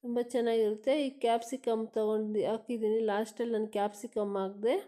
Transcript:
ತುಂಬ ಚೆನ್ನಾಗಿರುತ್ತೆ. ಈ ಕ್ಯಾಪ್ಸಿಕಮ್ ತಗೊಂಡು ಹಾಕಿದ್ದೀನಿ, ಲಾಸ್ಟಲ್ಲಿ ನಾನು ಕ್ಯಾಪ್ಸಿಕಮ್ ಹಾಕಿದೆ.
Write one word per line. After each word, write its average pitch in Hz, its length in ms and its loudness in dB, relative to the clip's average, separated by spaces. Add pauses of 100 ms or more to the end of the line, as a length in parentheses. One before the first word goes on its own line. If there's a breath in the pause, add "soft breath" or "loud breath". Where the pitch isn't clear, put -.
ತುಂಬ 240 180 0 (100)
ಚೆನ್ನಾಗಿರುತ್ತೆ. 226 680 2
ಈ 269 40 0 (160)
ಕ್ಯಾಪ್ಸಿಕಮ್ 233 600 0 (120)
ತಗೊಂಡು 214 540 0
ಹಾಕಿದ್ದೀನಿ, 220 480 0 (140)
ಲಾಸ್ಟಲ್ಲಿ 220 440 -2
ನಾನು 214 220 0
ಕ್ಯಾಪ್ಸಿಕಮ್ 208 640 -2
ಹಾಕಿದೆ. 202 360 0 (140)